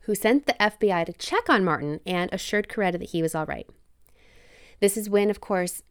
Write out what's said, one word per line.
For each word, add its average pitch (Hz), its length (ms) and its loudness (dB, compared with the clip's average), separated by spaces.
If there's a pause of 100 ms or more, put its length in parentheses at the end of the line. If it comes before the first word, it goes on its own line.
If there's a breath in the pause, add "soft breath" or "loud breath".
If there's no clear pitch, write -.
who 214 120 -4
sent 233 320 2
the - 160 0
F 208 160 2
B 208 140 2
I 170 140 0
to 175 80 -6
check - 360 -2
on 214 160 4
Martin 151 400 -2
and 180 260 -2
assured 208 360 -2
Coretta 180 320 -2
that 185 100 -10
he 165 140 -2
was 160 100 0
all 156 140 -4
right. - 200 -10 (1120 soft breath)
This 202 160 4
is 208 140 -6
when, 202 220 4
of 196 100 -8
course, 180 500 -2